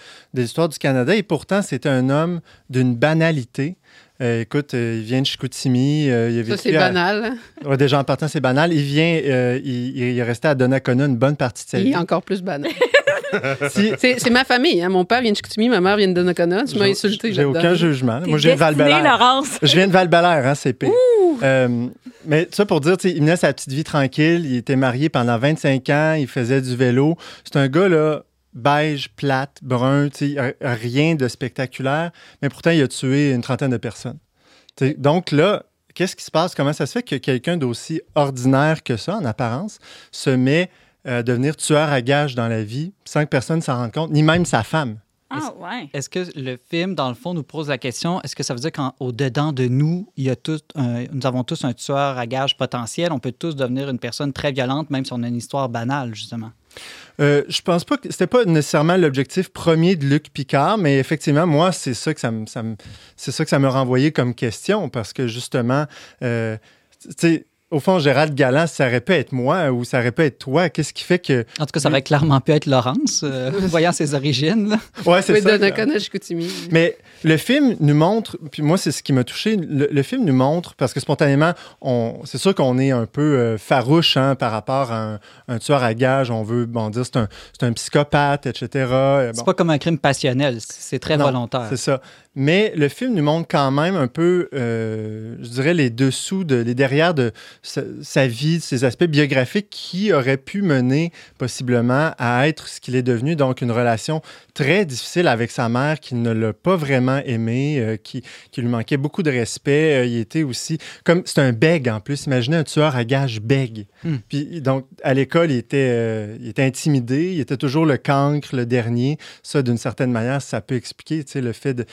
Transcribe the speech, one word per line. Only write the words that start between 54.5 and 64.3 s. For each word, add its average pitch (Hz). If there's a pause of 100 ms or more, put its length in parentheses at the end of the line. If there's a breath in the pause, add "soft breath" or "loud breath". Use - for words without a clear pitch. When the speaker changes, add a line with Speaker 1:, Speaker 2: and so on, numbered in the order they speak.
Speaker 4:
violente, 135
même 135
si -
on 120
a 120
une 120
histoire 131
banale, 117
justement ? 110 (640 loud breath)
Speaker 1:
Euh, 143
je -
pense 175
pas 294
que, -
c'était 185
pas 247
nécessairement 160
l'objectif 151
premier 165
de 143
Luc 143
Picard, 151
mais 143
effectivement, 151
moi, 160
c'est 135
ça 156
que -
ça 123
me, 110
ça 120
me, 110 (400 loud breath)
c'est -
ça -
que 151
ça 151
me 139
renvoyait 131
comme 123